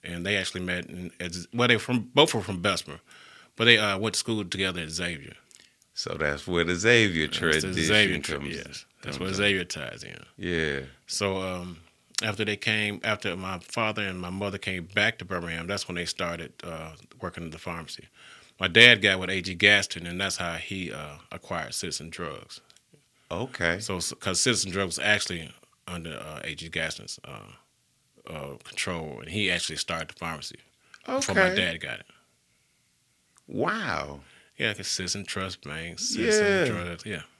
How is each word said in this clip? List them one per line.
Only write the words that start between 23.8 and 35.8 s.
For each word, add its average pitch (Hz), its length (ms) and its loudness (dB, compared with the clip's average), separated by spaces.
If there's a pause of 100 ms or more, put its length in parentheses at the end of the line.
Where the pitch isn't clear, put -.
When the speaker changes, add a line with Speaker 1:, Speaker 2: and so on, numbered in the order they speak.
Speaker 1:
So, 101 160 -4
s-, 85 240 -4
'cause 92 200 0
Citizen 98 300 2
Drugs 92 280 -2
was - 60 -4
actually 90 460 0 (380)
under, 82 260 -8
uh, 78 280 -10
A 80 120 -6
G 82 160 -12
Gaston's, - 540 -6
uh, 53 280 -16 (800)
uh, 71 320 -10
control, 78 560 -6
and - 100 -12
he 98 200 2
actually 85 260 -2
started 82 320 -4
the - 60 -14
pharmacy 80 440 -8 (460)
before 262 300 -2
my 190 160 6
Speaker 2:
Okay. 185 40 -2 (180)
Speaker 1:
dad 170 80 -6
got 139 200 -8
it. - 60 -20 (1400)
Speaker 2:
Wow. 104 760 -4 (380)
Speaker 1:
Yeah, 113 160 0
'cause 95 140 -8
Citizen 92 360 -4
Trust 95 380 -6
Bank, 170 360 -10